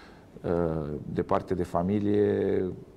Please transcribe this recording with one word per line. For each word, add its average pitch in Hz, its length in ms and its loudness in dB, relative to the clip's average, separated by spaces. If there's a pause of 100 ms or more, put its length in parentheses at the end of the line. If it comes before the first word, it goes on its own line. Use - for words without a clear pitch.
(440)
uh, 80 460 0 (240)
departe 95 400 0
de 90 100 -2
familie 98 1000 2 (340)